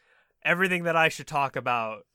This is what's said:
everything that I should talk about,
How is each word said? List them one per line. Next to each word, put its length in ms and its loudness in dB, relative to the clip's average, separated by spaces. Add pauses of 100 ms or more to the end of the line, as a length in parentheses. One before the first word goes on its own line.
(440)
everything 400 0
that 120 0
I 140 6
should 160 -8
talk 300 -2
about, 600 -4